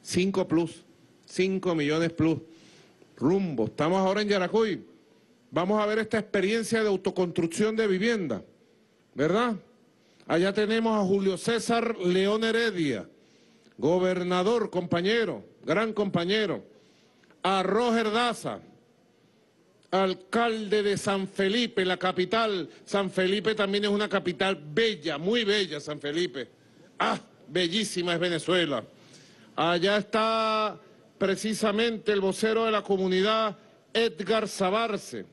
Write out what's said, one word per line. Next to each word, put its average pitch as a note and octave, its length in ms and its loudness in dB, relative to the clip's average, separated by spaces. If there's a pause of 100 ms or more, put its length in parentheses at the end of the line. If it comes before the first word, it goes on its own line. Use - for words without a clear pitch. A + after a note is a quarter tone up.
Cinco F#3+ 460 0
plus. E3 360 -2 (420)
Cinco F#3 480 -2
millones D#3+ 380 0
plus. D#3+ 260 0 (800)
Rumbo. D#3 500 0
Estamos E3 320 0
ahora F#3+ 240 2
en G#3 60 -2
Yaracuy. G3 540 0 (680)
Vamos F#3+ 320 0
a - 20 2
ver G#3+ 140 0
esta A3 200 -2
experiencia G#3+ 640 0
de G#3+ 80 2
autoconstrucción F#3+ 880 0
de A3 100 2
vivienda, F#3 560 0 (720)
¿verdad? G3 420 0 (680)
Allá F#3 280 2
tenemos A3 440 2
a G#3 60 2
Julio F#3+ 320 2
César A3+ 640 0
León F#3+ 440 2
Heredia, F#3+ 640 0 (680)
gobernador, F3+ 920 2
compañero, F3 760 -2 (180)
gran G#3 300 0
compañero. F#3 720 -2 (800)
A F#3+ 200 2
Roger A3+ 480 2
Daza, G#3 500 -2 (1300)
alcalde G#3+ 920 0
de G3+ 140 0
San G3 320 -2
Felipe, G3+ 560 0
la F#3 140 0
capital. F#3 720 -2 (160)
San G3 240 -2
Felipe F#3+ 440 0
también G#3 300 0
es G#3 60 0
una G#3 180 0
capital F#3+ 500 -2 (140)
bella, E3+ 460 -2
muy G#3+ 260 0
bella G3 360 0
San D3 200 -10
Felipe. D3 480 -4 (500)
Ah, G3+ 220 0 (280)
bellísima F3 680 -2
es E3 60 -2
Venezuela. E3+ 640 0 (720)
Allá F3 440 2
está A3 840 0 (380)
precisamente G#3 920 0
el G3 100 2
vocero A3 420 0
de A3+ 60 2
la G#3+ 120 2
comunidad, G3 760 2 (340)
Edgar A3 560 0
Sabarce. G3 840 -2